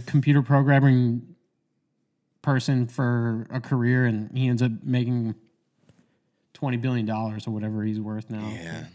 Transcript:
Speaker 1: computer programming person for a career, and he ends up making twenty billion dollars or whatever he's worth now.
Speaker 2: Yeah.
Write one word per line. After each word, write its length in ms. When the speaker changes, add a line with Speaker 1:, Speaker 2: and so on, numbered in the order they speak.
Speaker 1:
computer 360
programming 920
person 440
for 640
a 100
career, 460
and 300
he 120
ends 140
up 80
making 500
twenty 220
billion 300
dollars 420
or 20
whatever 320
he's 180
worth 300
now. 180
Speaker 2:
Yeah. 360